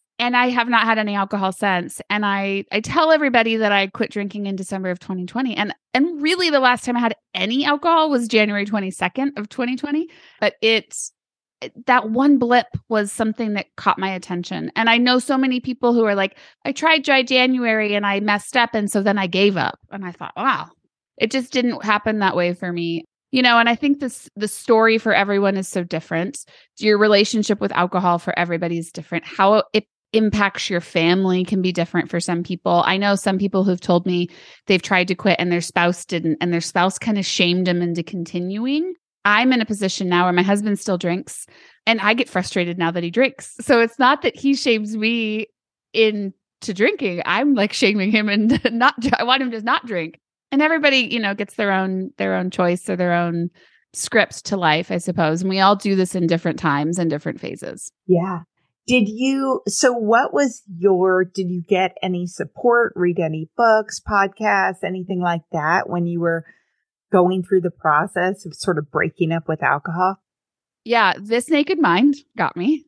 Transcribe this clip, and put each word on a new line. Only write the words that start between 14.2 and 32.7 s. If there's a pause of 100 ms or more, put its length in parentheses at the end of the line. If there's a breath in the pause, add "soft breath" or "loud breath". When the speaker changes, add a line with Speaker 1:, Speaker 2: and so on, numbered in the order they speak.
Speaker 1:
And
I
know
so
many
people
who
are
like, (300 loud breath)
"I
tried
dry
January
and
I
messed
up.
And
so
then
I
gave
up." (120)
And
I
thought,
"Wow, (480)
it
just
didn't
happen
that
way
for
me." (280)
You
know,
and
I
think
this,
the
story
for
everyone
is
so
different. (400 soft breath)
Your
relationship
with
alcohol
for
everybody
is
different.
How
it (260)
impacts
your
family
can
be
different
for
some
people.